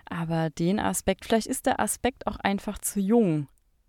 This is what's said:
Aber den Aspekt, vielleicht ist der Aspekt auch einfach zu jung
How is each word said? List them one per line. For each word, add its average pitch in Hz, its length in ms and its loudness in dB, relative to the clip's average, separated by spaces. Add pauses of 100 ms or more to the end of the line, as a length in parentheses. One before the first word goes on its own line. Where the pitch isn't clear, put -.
Aber 165 420 -2
den 180 300 0
Aspekt, 190 460 0
vielleicht 226 220 2
ist - 180 -4
der - 140 0
Aspekt - 460 -2
auch 208 100 -4
einfach 196 420 -4
zu - 220 -4
jung 190 480 2 (400)